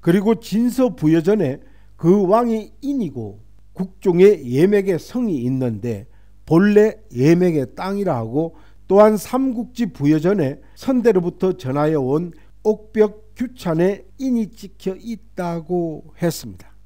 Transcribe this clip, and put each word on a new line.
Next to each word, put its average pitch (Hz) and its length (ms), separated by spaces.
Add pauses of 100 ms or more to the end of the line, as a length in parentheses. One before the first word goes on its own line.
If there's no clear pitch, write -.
그리고 202 400
진서 247 540
부여전에 160 640 (360)
그 185 300
왕이 220 540
인이고 135 600 (320)
국종의 180 760
예맥의 190 480
성이 226 440
있는데 120 640 (400)
본래 208 480 (180)
예맥의 156 640
땅이라 190 420
하고, 123 400 (300)
또한 208 320
삼국지 240 760
부여전에 151 680 (120)
선대로부터 190 840
전하여 147 420
온 151 320 (300)
옥벽 214 760
규찬에 185 680 (100)
인이 240 320
찍혀 - 500
있다고 170 1200
했습니다. 123 520 (120)